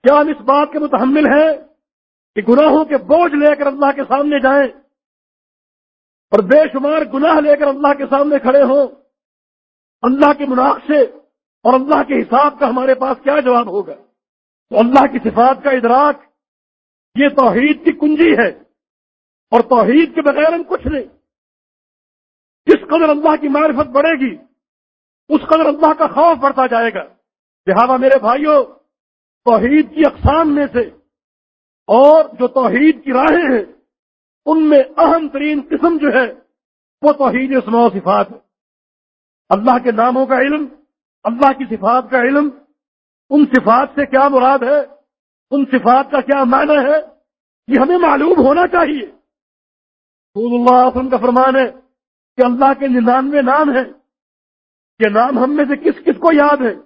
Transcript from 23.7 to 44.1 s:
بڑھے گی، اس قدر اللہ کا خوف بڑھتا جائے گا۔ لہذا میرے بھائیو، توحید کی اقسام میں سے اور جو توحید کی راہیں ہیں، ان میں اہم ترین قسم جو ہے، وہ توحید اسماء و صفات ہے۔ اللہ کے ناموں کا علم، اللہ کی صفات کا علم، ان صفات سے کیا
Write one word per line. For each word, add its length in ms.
بڑھے 380
گی، 120
اس 180
قدر 180
اللہ 280
کا 140
خوف 300
بڑھتا 300
جائے 260
گا۔ 100
لہذا 300
میرے 220
بھائیو، 440
توحید 500
کی 100
اقسام 500
میں 180
سے 80
اور 380
جو 80
توحید 560
کی 100
راہیں 440
ہیں، 80
ان 240
میں 140
اہم 300
ترین 420
قسم 280
جو 160
ہے، 200
وہ 100
توحید 460
اسماء 240
و 80
صفات 420
ہے۔ 60
اللہ 340
کے 80
ناموں 340
کا 140
علم، 260
اللہ 280
کی 240
صفات 360
کا 100
علم، 280
ان 160
صفات 500
سے 100
کیا 220